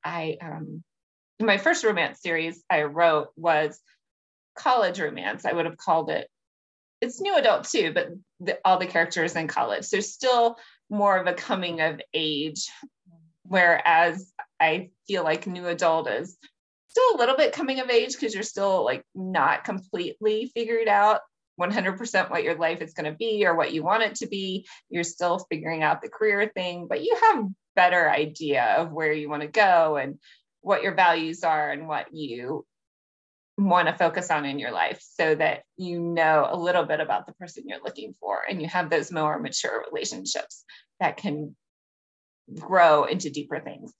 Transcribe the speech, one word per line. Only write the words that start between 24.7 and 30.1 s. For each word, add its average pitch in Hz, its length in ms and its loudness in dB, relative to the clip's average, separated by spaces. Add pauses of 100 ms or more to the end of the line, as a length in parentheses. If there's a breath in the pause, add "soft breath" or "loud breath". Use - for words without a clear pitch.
You're 170 140 -4
still 175 360 -2 (100)
figuring 160 340 -4
out 156 180 0
the - 80 -12
career 208 440 0
thing, 175 340 -6
but - 160 -4
you 466 180 0
have 381 240 4 (300)
better 180 340 4
idea 143 680 0
of 165 160 0
where 156 220 0
you 151 160 -6
wanna 147 180 -6
go 165 500 4
and 139 220 -4 (420 soft breath)